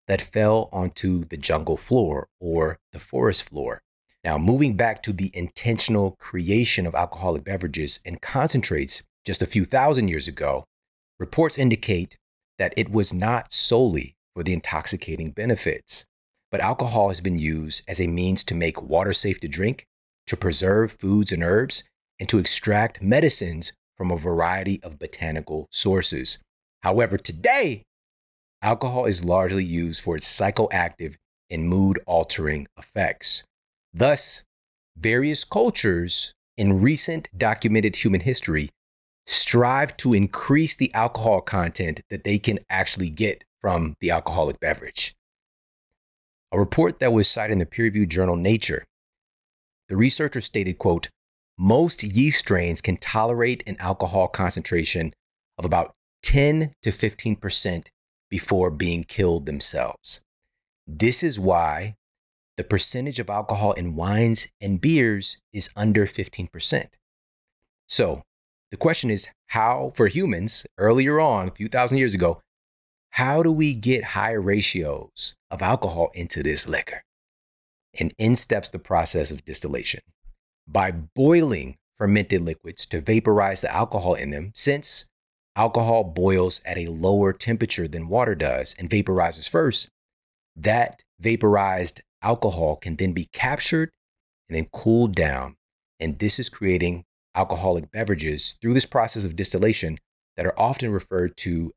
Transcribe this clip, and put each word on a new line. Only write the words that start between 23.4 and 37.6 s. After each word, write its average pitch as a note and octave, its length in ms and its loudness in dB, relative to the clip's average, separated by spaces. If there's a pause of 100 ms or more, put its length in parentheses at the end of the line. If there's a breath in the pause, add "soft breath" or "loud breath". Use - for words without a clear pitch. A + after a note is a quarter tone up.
from F2+ 140 -2
a F2 80 0
variety F2+ 640 -2
of D2+ 160 -16
botanical D#2 720 -8
sources. - 720 0 (420)
However, G2 380 2
today, C#3+ 640 0 (800)
alcohol B2 440 0
is F#2 180 0
largely F#2 400 2
used E2+ 400 -2
for E2 140 -2
its - 100 -2
psychoactive F2+ 880 -2 (340)
and E2 200 -2
mood-altering E2+ 1000 0 (100)
effects. - 640 -2 (520)
Thus, C3 500 2 (540)
various B2 480 0
cultures G2 880 0 (240)
in G2 240 4
recent D#3 560 2
documented G#2+ 580 2